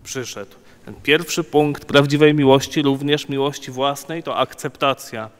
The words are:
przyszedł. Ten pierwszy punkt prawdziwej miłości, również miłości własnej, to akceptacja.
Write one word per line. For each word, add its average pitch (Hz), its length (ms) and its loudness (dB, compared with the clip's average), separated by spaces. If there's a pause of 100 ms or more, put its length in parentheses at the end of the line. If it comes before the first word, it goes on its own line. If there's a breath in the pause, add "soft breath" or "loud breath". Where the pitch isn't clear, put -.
przyszedł. 113 480 -12 (340 soft breath)
Ten 107 100 -18
pierwszy 165 480 0
punkt 147 420 0
prawdziwej 147 480 4
miłości, 139 480 4
również 143 480 -2
miłości 139 420 -6
własnej, 143 520 -6
to 135 140 -8
akceptacja. 127 920 -6 (100)